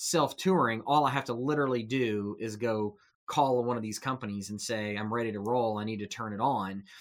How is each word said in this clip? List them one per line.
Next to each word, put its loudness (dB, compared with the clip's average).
self-touring, 2
all 6
I 2
have 0
to -2
literally 0
do 0
is -6
go 0
call 4
one 0
of -4
these -6
companies -4
and -8
say, -2
"I'm -4
ready 0
to -4
roll. 0
I -4
need -4
to -6
turn -8
it -6
on," -2